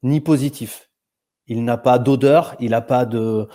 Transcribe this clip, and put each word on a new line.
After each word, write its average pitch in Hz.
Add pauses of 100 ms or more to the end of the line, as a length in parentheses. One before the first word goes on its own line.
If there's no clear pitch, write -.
ni 143
positif. 143 (580)
Il 117
n'a 117
pas 127
d'odeur, 139
il 117
a 117
pas 123
de, 110